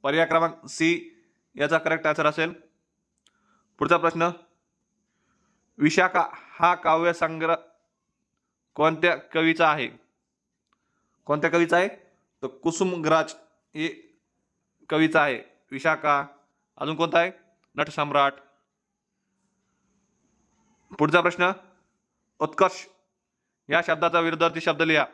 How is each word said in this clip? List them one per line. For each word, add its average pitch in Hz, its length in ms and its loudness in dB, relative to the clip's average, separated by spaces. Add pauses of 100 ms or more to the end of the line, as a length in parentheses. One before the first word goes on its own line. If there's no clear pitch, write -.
पर्याय 156 240 0
क्रमांक 165 400 -2
सी 170 440 -2 (460)
याचा 151 220 0
करेक्ट 160 280 -2
आन्सर 151 200 0
असेल. 160 260 -2 (1300)
पुढचा 156 180 2
प्रश्न, 165 340 0 (1500)
विशाखा 175 540 2
हा - 420 2
काव्यसंग्रह 165 800 0 (1200)
कोणत्या 160 420 0
कवीचा 160 540 0
आहे? 143 180 -4 (1400)
कोणत्या 147 260 -2
कवीचा 170 260 2
आहे? 185 120 2 (540)
तर 135 40 -8
कुसुमग्रज 160 880 -2 (400)
हे - 440 -10 (680)
कवीचा 156 340 2
आहे 127 200 -2 (280)
विशाखा. 147 560 -2 (500)
अजून 147 200 -8
कोणता 170 220 0
आहे? 180 140 0 (440)
नटसम्राट. 147 560 0 (2750)
पुढचा 151 220 4
प्रश्न, 175 320 0 (880)
उत्कर्ष 156 480 -2 (840)
या 165 160 2
शब्दाचा 165 340 0
विरुद्धार्थी 165 400 0
शब्द 160 220 -2
लिहा. 156 320 2